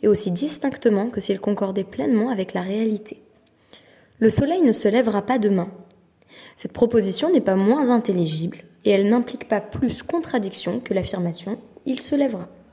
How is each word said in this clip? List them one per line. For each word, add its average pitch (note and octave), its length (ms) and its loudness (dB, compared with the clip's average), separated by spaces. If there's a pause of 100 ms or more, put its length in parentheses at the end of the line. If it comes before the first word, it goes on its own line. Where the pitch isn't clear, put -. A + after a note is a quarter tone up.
et G#3 40 6
aussi G3 220 2
distinctement A#3 800 0
que G#3 100 -6
s'il F#3+ 200 -4
concordait G3 420 -2
pleinement A#3+ 480 0
avec F#3+ 240 -4
la F#3 80 -4
réalité. G#3+ 580 -4 (1000)
Le A3 100 6
soleil D#4+ 320 2
ne C4 80 6
se A3 160 2
lèvera G#3+ 360 2
pas B3 160 0
demain. G3 300 2 (880)
Cette - 180 -14
proposition A#3 600 2
n'est D4 80 6
pas F#3+ 160 2
moins A#3+ 340 2
intelligible F3 680 0 (260)
et G#3 80 4
elle G3 160 4
n'implique A#3+ 400 0
pas G#3 120 0
plus - 440 -4
contradiction A3 760 -4
que B3 160 -6
l'affirmation « F#3 640 -4 (280)
il C4 120 -2
se - 160 -4
lèvera ». A#3 320 -2 (260)